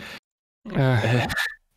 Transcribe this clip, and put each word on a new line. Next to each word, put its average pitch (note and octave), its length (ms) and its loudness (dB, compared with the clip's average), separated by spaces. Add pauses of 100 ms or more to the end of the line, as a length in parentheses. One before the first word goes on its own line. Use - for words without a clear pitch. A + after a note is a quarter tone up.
(760)
Eh. B2 500 2 (520)